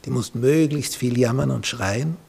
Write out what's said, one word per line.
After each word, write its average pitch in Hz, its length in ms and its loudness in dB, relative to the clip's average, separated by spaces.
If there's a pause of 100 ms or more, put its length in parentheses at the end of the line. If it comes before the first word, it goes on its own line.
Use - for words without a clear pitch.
Die 139 60 -6
mussten 120 300 -4
möglichst 147 540 2
viel 120 220 0
jammern 127 320 2
und 117 160 -4
schreien. 117 500 -2 (140)